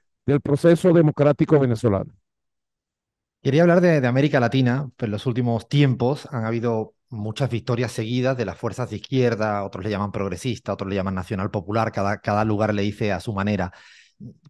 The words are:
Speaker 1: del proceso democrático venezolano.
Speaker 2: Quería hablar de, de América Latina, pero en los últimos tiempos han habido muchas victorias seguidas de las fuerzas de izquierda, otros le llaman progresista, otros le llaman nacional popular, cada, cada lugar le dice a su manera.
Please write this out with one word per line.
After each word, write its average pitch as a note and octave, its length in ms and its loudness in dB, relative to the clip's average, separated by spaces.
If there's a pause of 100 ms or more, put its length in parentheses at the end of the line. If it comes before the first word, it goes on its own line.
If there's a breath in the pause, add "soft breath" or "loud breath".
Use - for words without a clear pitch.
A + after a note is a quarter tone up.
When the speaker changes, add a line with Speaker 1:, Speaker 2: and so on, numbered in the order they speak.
(280 soft breath)
Speaker 1:
del C#3+ 140 2
proceso E3+ 520 4
democrático D3 640 4
venezolano. A2+ 540 0 (1300)
Speaker 2:
Quería C3+ 220 4
hablar F3 180 6
de, E3 200 4
de B2 60 2
América C#3 320 2
Latina, B2 560 2
pero A#2+ 120 -6
en G2+ 40 -4
los G#2 140 -6
últimos A#2+ 420 -2
tiempos C#3 640 2
han A2+ 140 -4
habido A2+ 480 -2 (160)
muchas A#2 400 -4
victorias A#2+ 440 -4
seguidas B2 420 -2
de A#2+ 80 -4
las F#2 140 -8
fuerzas A#2 320 -8
de G#2+ 80 -10
izquierda, G#2+ 640 0
otros G2 220 -10
le A2 40 -4
llaman G2+ 220 -4
progresista, G2 600 -6
otros G2 160 -8
le G2 60 -4
llaman F#2+ 200 -4
nacional F#2+ 340 -6
popular, G#2+ 440 -2
cada, G2+ 260 -2
cada G#2+ 240 0
lugar G#2+ 300 0
le G2+ 80 -2
dice G#2 320 -2
a F2+ 80 -6
su A#2+ 100 -10
manera. G2 400 -2 (800 soft breath)